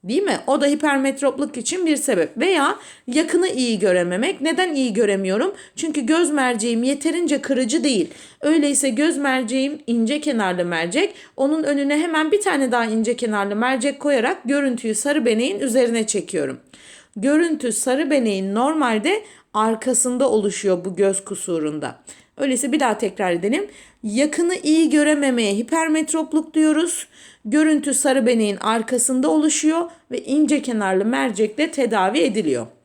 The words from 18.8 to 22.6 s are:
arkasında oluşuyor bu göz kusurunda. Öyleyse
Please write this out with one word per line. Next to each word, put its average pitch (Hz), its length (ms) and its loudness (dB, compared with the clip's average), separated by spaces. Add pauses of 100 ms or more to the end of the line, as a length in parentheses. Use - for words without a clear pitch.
arkasında 247 760 0
oluşuyor 196 560 0
bu 185 100 -6
göz 190 300 0
kusurunda. 151 680 -6 (420)
Öyleyse 269 340 -2